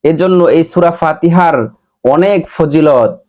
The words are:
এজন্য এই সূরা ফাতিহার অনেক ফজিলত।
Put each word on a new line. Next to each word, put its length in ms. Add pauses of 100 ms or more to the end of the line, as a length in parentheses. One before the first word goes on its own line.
এজন্য 420
এই 200
সূরা 260
ফাতিহার 760 (360)
অনেক 440
ফজিলত। 680 (100)